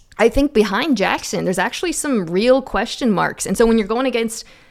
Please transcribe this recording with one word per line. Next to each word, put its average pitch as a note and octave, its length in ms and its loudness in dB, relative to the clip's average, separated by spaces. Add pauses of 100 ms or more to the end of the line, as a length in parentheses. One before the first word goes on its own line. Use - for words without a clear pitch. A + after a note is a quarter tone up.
(180)
I A3 100 6
think C#4 240 0
behind A3 440 0
Jackson, F#3+ 480 -2
there's F3+ 140 -2
actually C4+ 340 -4
some A#3 340 -2
real A#3 360 2
question A3+ 480 -2
marks. E3+ 360 -2
And F#3+ 100 -2
so A#3 100 4
when A3+ 120 4
you're G#3+ 100 0
going B3 180 -2
against A3+ 380 -4 (260)